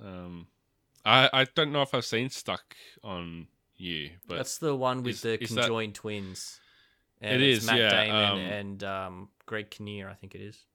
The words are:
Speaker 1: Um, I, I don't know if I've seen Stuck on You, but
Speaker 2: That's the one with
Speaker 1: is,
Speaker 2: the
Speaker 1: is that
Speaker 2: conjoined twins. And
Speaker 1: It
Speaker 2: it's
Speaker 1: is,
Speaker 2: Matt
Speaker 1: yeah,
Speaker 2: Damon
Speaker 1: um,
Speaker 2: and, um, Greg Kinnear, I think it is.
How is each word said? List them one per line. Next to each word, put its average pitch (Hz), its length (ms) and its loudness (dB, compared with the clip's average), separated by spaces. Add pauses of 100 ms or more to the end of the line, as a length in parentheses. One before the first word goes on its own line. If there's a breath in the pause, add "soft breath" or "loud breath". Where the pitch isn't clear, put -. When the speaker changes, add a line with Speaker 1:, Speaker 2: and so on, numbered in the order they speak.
Speaker 1:
Um, 90 480 -14 (560)
I, 131 280 8
I 131 120 6
don't 147 280 0
know 147 100 2
if 131 120 0
I've 123 100 0
seen 123 260 0
Stuck - 460 -8 (260)
on 85 460 -8 (280)
You, 80 340 -6 (160)
but 87 100 -6
Speaker 2:
That's - 220 -4
the 151 180 0
one 127 260 0
with 120 140 -4
Speaker 1:
is, - 60 -10
Speaker 2:
the 113 200 -2
Speaker 1:
is 110 80 -6
that 117 120 0
Speaker 2:
conjoined 110 320 0
twins. 101 640 -10 (600 soft breath)
And 113 220 0
Speaker 1:
It 139 60 6
Speaker 2:
it's 117 140 4
Speaker 1:
is, 110 40 -2
Speaker 2:
Matt 113 120 4
Speaker 1:
yeah, 110 120 6
Speaker 2:
Damon 107 340 4
Speaker 1:
um, 101 160 2
Speaker 2:
and, 101 440 -6
um, 95 440 -8 (180)
Greg 107 240 -8
Kinnear, 104 380 -12
I 101 60 -16
think 95 200 -20
it 98 60 -16
is. 104 240 -18 (100)